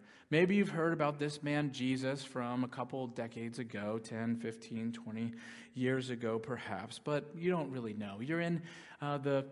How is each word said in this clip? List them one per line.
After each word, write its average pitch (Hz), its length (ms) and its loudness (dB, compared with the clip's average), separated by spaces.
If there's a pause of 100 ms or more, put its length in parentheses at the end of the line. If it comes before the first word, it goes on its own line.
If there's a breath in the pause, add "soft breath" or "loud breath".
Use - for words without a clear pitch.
(300 loud breath)
Maybe 180 260 6
you've 202 140 6
heard 165 240 4
about 147 260 2
this 147 240 -2
man 147 280 2
Jesus 131 520 0
from 123 400 -2
a 123 40 0
couple 131 380 -4
decades 117 540 -6
ago, 110 440 -2
ten, 113 320 0
fifteen, 113 560 -4
twenty 117 420 -4 (420 loud breath)
years 127 340 2
ago 117 300 0
perhaps, 110 640 -6
but 147 320 0
you 170 160 2
don't 156 200 2
really 117 220 -4
know. 104 260 -4
You're 156 220 0
in, 170 220 2 (360 loud breath)
uh, 143 200 0
the 135 320 4